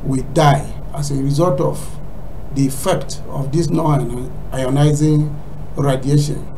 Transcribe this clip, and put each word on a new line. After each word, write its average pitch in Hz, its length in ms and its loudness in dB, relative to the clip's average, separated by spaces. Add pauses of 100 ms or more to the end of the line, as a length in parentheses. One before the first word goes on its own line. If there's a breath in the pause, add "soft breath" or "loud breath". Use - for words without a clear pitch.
will 135 200 0 (100)
die 147 320 6 (300)
as 147 160 -2
a 135 100 0
result 165 380 2
of - 400 -2 (560)
the 135 100 2
effect - 600 -2
of - 240 -4
this 160 180 2
non-ionizing 147 1600 2 (440)
radiation. 139 720 0 (100)